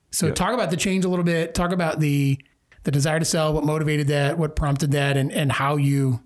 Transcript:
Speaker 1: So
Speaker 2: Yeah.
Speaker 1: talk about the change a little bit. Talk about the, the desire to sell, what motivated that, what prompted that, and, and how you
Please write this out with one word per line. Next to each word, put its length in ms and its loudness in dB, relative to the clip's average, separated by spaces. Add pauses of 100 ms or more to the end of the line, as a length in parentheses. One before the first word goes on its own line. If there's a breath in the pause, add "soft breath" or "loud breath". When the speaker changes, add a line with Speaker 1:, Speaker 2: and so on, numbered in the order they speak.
(120)
Speaker 1:
So 160 -2
Speaker 2:
Yeah. 60 0
Speaker 1:
talk 200 0
about 160 0
the 80 -2
change 260 0
a 60 0
little 160 0
bit. 300 0
Talk 180 0
about 260 -2
the, 380 2 (460 loud breath)
the 80 -2
desire 280 2
to 60 -2
sell, 280 0
what 120 0
motivated 420 0
that, 300 0
what 180 -2
prompted 360 0
that, 260 0
and, 120 0
and 220 0
how 240 0
you 500 0